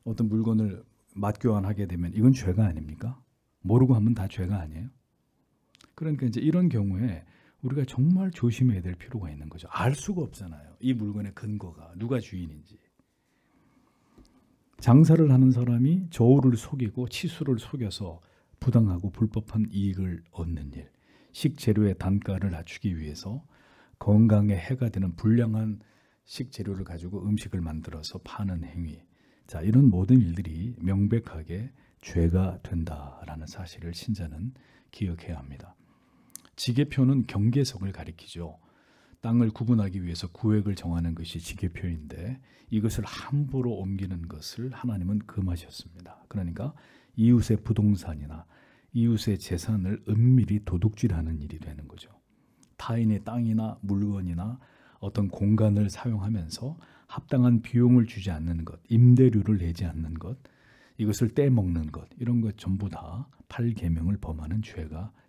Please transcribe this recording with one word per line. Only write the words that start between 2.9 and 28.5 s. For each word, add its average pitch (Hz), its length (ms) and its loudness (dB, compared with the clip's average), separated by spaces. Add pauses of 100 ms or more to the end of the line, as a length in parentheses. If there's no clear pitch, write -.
모르고 123 320 4
하면 113 200 4
다 98 140 -2
죄가 95 300 -4
아니에요? 80 300 -10 (1080)
그러니까 151 320 -2
이제 113 140 0
이런 170 280 4
경우에 98 560 0 (380)
우리가 135 220 -2
정말 180 460 2
조심해야 120 520 2
될 90 120 -6
필요가 92 360 -10
있는 76 180 -14
거죠. 78 220 -16
알 127 240 0
수가 180 280 -6
없잖아요. 82 580 -14
이 127 140 0
물건의 104 400 -6
근거가, 87 600 -10
누가 117 220 -4
주인인지. 85 600 -12 (2000)
장사를 156 500 8
하는 131 220 6
사람이 123 580 2
저울을 127 460 6
속이고 123 520 -6
치수를 131 520 -4
속여서 95 600 -8 (380)
부당하고 101 520 2
불법한 110 600 -2
이익을 92 600 -4
얻는 80 400 -8
일, - 180 -16 (400)
식재료의 107 680 0
단가를 95 520 -2
낮추기 82 480 -6
위해서 80 460 -10 (560)
건강에 104 560 6
해가 127 320 -2
되는 95 260 -4
불량한 110 680 0 (440)
식재료를 101 600 -8
가지고 87 400 -10
음식을 104 360 -2
만들어서 78 640 -8
파는 90 400 -6